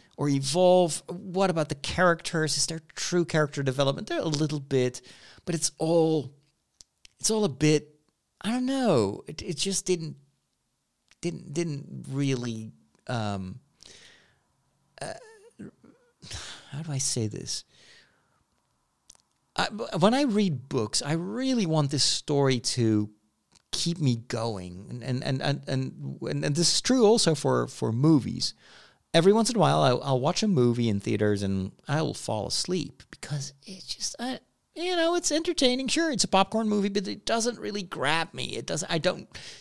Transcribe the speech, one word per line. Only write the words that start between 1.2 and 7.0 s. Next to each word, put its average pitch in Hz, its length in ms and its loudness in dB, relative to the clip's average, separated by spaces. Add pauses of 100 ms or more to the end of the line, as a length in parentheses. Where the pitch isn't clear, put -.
about 160 200 -2
the - 60 -8
characters? 160 840 0
Is 147 80 0
there 160 160 -6 (140)
true 175 300 0
character 147 380 0
development? 139 440 0
There 339 120 -4
a - 60 -2
little 151 340 -2
bit, 131 420 0 (440)
but 170 100 -4
it's - 220 -2
all, 160 560 2 (840)